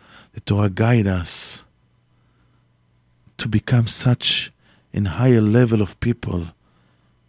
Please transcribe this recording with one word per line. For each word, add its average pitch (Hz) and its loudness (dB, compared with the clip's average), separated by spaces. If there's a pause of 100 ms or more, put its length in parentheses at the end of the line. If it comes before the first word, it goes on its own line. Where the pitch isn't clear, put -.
(320)
the - -18
Torah 104 0
guide 110 2
us - -6 (1700)
to - -8
become 117 0
such - -2 (420)
a 101 -2
higher 110 2
level 110 2
of - -6
people 95 -4 (800)